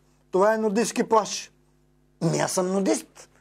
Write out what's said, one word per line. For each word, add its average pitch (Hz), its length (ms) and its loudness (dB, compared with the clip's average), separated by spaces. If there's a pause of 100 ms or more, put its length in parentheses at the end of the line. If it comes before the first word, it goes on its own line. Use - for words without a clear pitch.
(320)
Това 196 220 4
е 226 40 0
нудистски 220 460 0
плаж.“ - 480 0 (680)
„Ми 156 180 0
аз 151 120 -2
съм 185 220 -2
нудист“, 196 560 -4 (120)